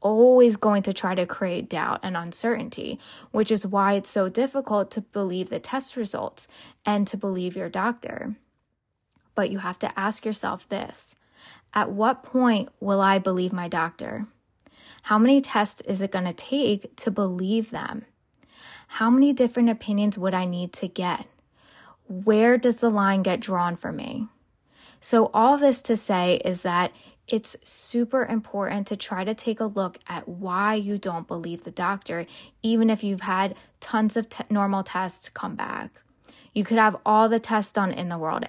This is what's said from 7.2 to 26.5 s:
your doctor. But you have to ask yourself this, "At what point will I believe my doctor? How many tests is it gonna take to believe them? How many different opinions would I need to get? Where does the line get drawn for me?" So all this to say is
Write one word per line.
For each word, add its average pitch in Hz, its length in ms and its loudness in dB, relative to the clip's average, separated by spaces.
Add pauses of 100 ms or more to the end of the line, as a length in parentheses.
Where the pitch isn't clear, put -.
your 180 140 -8
doctor. 214 640 -6 (1000)
But 185 160 0
you 196 80 -4
have 185 200 -8
to - 200 -6
ask 208 260 -4
yourself 214 420 -6
this, - 480 -10 (600)
"At 208 160 0
what 220 320 0
point 240 460 2 (100)
will 196 220 0
I 196 180 4
believe 185 340 0
my 175 140 -6
doctor? 170 580 -6 (800)
How 214 160 4
many 262 200 8
tests 214 420 0
is 196 200 -4
it 196 100 -2
gonna 180 220 -2
take 226 600 -2
to - 160 -4
believe 196 580 0
them? - 360 -10 (800)
How 226 240 2
many 269 200 6
different 240 380 2
opinions 208 480 0
would 185 160 -2
I 185 120 -2
need 180 280 -6
to - 140 -6
get? 180 400 -6 (800)
Where 214 500 6
does 240 200 2
the 233 120 2
line 196 320 2
get 190 200 0
drawn 175 340 -2
for 175 160 -8
me?" - 360 -8 (720)
So 226 360 4
all 247 240 6
this 277 240 4
to 233 120 0
say 180 480 2
is 180 200 -4